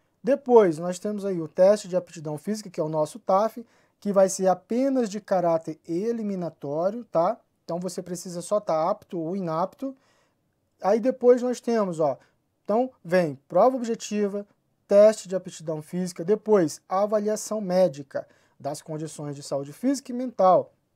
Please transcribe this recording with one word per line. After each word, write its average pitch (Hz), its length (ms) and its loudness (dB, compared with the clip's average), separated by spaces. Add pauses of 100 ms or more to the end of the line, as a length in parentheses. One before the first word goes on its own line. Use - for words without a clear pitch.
(240)
Depois, 226 560 4
nós 180 180 -6
temos 208 280 -8
aí 185 160 -4
o 156 60 -6
teste 196 400 4
de 175 80 -6
aptidão 156 420 -6
física, 208 320 -8
que 180 100 -12
é 170 40 0
o 156 60 -4
nosso 156 300 -2
taf, 208 460 0 (340)
que 202 140 -4
vai 190 160 6
ser 185 180 -2
apenas 240 640 0
de 208 100 -8
caráter 165 680 -2
eliminatório, 190 1160 -4
tá? 180 320 0 (260)
Então, 175 160 -8
você 180 220 -8
precisa 180 400 -12
só 208 180 -2
tá 165 300 -2
apto - 300 -6
ou 165 160 -6
inapto. 180 600 -6 (840)
Aí 202 180 2
depois 247 420 2
nós 247 200 -4
temos, 202 380 -2
ó, 143 180 0 (460)
então 247 280 -2 (120)
vem 165 320 0 (120)
prova 226 280 4
objetiva, 208 720 -4 (400)
teste 208 420 6
de 185 80 -6
aptidão 165 460 -8
física, 180 440 -6
depois 202 640 2
a 190 140 0
avaliação 208 600 -2
médica 180 640 0 (320)
das 139 220 -10
condições 151 540 -10
de 143 60 -18
saúde 143 320 -8
física 254 380 -4
e 240 40 -8
mental, 190 580 2 (220)